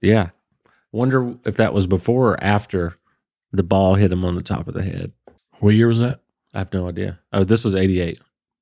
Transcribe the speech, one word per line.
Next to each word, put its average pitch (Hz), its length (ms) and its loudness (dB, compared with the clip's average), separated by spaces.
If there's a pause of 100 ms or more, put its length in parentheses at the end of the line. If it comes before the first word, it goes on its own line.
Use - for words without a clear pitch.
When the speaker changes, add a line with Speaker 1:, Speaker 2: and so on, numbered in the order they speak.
Speaker 1:
Yeah. 98 300 2 (640)
Wonder 123 520 -2
if 104 120 -4
that 110 160 2
was 95 140 2
before 113 460 2
or - 100 -6
after 90 540 -2 (560)
the 98 100 2
ball 95 320 2
hit 98 180 4
him 90 120 -2
on 87 100 -4
the 87 80 -6
top - 240 -8
of - 80 -10
the - 80 -6
head. 92 300 -8 (480)
Speaker 2:
What 101 140 2
year 113 120 4
was 117 140 2
that? 123 200 -4 (320)
Speaker 1:
I 101 60 -10
have 95 140 -8
no 90 160 -4
idea. 90 320 -8 (120)
Oh, 98 120 2
this 113 180 2
was 98 140 0
eighty-eight. 90 440 0 (420)